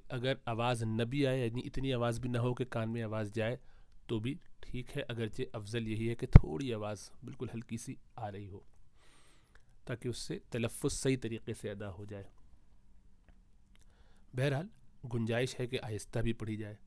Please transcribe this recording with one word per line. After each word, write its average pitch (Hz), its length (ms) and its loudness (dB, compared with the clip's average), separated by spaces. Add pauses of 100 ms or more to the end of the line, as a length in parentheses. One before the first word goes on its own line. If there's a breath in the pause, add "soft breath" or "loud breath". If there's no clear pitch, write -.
اگر 131 240 2 (120)
آواز 117 380 2
نہ 110 200 2
بھی 135 240 4
آئے، 131 200 4
یعنی 113 180 0
اتنی 135 280 2
آواز 117 260 4
بھی 123 100 0
نہ 120 80 2
ہو 123 160 4
کہ 123 120 0
کان 113 280 0
میں 117 100 0
آواز 107 300 -2
جائے، 113 240 2 (500 soft breath)
تو 113 120 2
بھی 123 160 0 (240)
ٹھیک - 380 -4
ہے، 143 100 -2
اگرچہ 113 340 -2 (120)
افضل 110 340 -2
یہی 110 220 2
ہے 117 60 0
کہ 131 120 -4
تھوڑی 139 460 8
آواز 104 380 -4 (120)
بالکل 127 300 -8
ہلکی 117 240 -6
سی 131 180 -8 (200)
آ 113 160 -6
رہی 101 180 -10
ہو 98 100 -12 (1300 soft breath)
تاکہ 123 220 -6
اس 117 100 -4
سے 175 220 -6 (100)
تلفظ 117 440 0
صحیح 135 280 4
طریقے 110 320 -4
سے 104 180 -6
ادا 101 200 -6
ہو 98 140 -10
جائے۔ 101 180 -8 (2000 soft breath)
بہرحال 139 340 2 (460)
گنجائش 117 460 2
ہے 127 80 0
کہ 123 140 -2
آہستہ 113 380 -4
بھی 113 140 4
پڑھی 107 240 -2
جائے، 107 180 -8 (120)